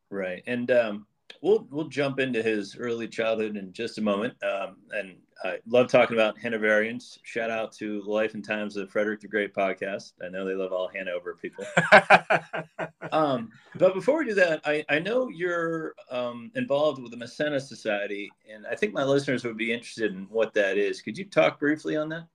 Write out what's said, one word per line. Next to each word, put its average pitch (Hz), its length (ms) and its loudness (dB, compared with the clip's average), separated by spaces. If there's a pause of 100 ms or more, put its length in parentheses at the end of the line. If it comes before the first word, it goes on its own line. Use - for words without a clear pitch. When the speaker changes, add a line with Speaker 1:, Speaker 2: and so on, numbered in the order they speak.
(120)
Speaker 1:
right. 92 340 -6
And, 123 240 -4
um, 113 380 2 (340)
we'll, 208 300 2
we'll 151 160 -4
jump 135 320 -2
into 123 240 0
his 107 340 0
early 117 300 -4
childhood 110 500 -2
in 95 160 -10
just 113 240 -8
a 110 40 -4
moment. 107 420 0
Um, 98 320 -4 (160)
and 98 240 -6 (280)
I 90 220 -4
love 120 220 6
talking 117 280 6
about 110 220 4
Hanoverians. 110 880 0
Shout 113 260 -4
out 110 280 -4
to 104 260 -6
the 101 80 -6
Life 110 240 0
and 104 100 -10
Times 104 300 -4
of 98 160 -6
Frederick 104 300 0
the 101 60 -16
Great 101 280 -2
podcast. 98 560 -2 (120)
I 90 40 -10
know 95 180 -6
they 95 80 -2
love 95 180 -4
all 92 220 -2
Hanover 87 420 -8
people. 98 300 -12 (260)
Speaker 2:
<laughs> 196 540 8 (680)
Speaker 1:
Um, 135 380 0 (240)
but 185 220 4
before 233 240 2
we 302 60 -2
do 220 100 -4
that, 170 300 4
I, 151 220 0
I 147 120 2
know 233 300 0
you're, 165 680 -4 (160)
um, 120 420 -6
involved 139 480 0
with 117 80 -14
the 117 80 -14
Massena 139 420 -4
Society, 101 720 -4 (160)
and 107 200 -16
I 113 80 -4
think 208 180 -2
my 156 100 0
listeners 139 420 2
would 113 120 -6
be 113 160 -2
interested 113 400 -4
in 95 160 -10
what 110 240 2
that 98 240 4
is. 98 240 2
Could 110 160 -8
you 185 80 -8
talk 156 340 4
briefly 151 380 0
on 156 120 -4
that? 165 260 -10